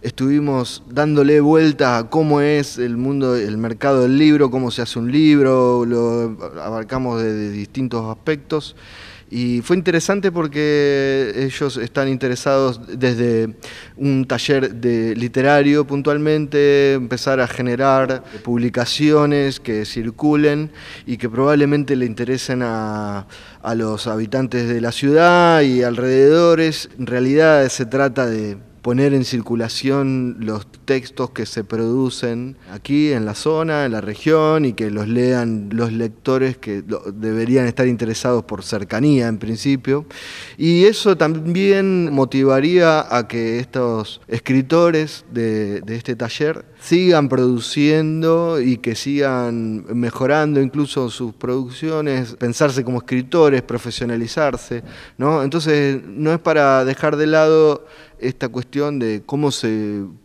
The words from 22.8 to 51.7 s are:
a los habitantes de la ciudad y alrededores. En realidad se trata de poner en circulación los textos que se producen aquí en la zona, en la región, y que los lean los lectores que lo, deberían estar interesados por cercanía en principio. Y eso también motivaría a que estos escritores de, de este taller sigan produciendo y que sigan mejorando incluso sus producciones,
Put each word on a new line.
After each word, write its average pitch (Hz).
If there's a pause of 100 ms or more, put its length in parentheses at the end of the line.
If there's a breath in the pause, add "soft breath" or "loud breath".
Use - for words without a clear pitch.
a 113
los 110
habitantes 117
de 117
la 117
ciudad 170
y 127
alrededores. 147
En 127
realidad 135
se 127
trata 131
de 107 (160)
poner 135
en 131
circulación 127
los 107 (200)
textos 131
que 113
se 107
producen 123 (160)
aquí 143
en 113
la 104
zona, 156
en 131
la 110
región, 156
y 131
que 107
los 104
lean 117
los 117
lectores 127
que 101
lo, 104 (100)
deberían 113
estar 120
interesados 117
por 95
cercanía 117
en 110
principio. 131 (520 loud breath)
Y 170
eso 208
también 175
motivaría 135
a 117
que 117
estos 120
escritores 151
de, 107
de 110
este 117
taller 123 (160)
sigan 170
produciendo 156
y 127
que 113
sigan 120 (140)
mejorando 139
incluso 135
sus 110
producciones, 131